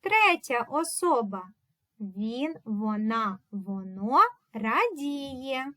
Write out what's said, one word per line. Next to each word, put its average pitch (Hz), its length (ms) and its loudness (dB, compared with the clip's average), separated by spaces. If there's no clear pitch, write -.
Третя 349 680 4
особа. 254 800 0
Він, 220 560 -6
вона, 214 760 -2
воно 196 680 0
радіє. 277 1200 -4